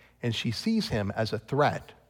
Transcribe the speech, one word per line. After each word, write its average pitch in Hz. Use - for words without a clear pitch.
and 117
she -
sees 220
him 101
as 110
a 104
threat 131